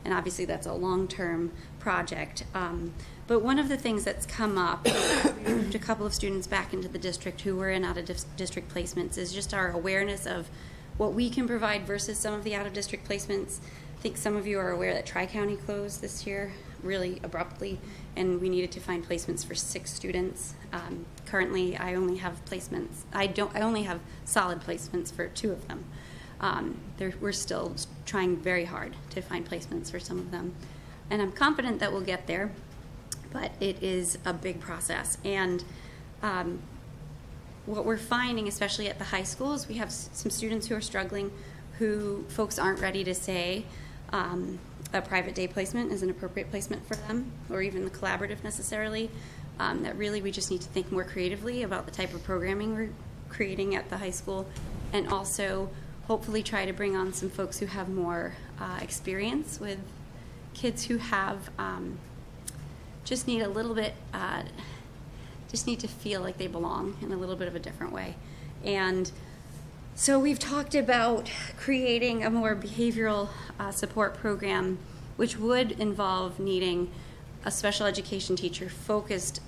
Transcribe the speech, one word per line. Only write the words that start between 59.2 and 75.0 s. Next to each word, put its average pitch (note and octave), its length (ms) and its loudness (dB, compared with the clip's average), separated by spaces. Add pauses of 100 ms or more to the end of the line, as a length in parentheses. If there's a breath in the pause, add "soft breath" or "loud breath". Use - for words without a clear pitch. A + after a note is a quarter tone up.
with G3+ 200 -4 (760 loud breath)
kids A#3+ 320 0
who A#3 120 2
have, G3+ 600 0
um, F#3 400 -4 (1080 loud breath)
just B3+ 200 0
need A#3 160 2
a G3+ 80 2
little A3+ 240 0
bit, G#3+ 220 2 (180)
uh, F#3+ 300 -2 (1080 loud breath)
just - 160 0
need A#3+ 140 2
to - 80 -4
feel G3+ 340 -2
like F#3 160 -4
they F#3 80 -2
belong F3+ 560 0
in - 100 -4
a F#3+ 60 0
little F#3 180 -2
bit F3+ 120 -2
of E3+ 80 -4
a E3+ 40 -2
different - 340 -6
way. F3+ 220 -4 (480 loud breath)
And F#3 480 4 (840 loud breath)
so C#4 220 8
we've C#4 220 6
talked C#4+ 340 0
about A#3+ 560 6 (260 loud breath)
creating A#3+ 680 4
a A3 60 6
more A3 260 6
behavioral, A3 760 4 (300 loud breath)
uh, G3+ 120 -2
support G3+ 460 2
program, F#3+ 640 2 (360 loud breath)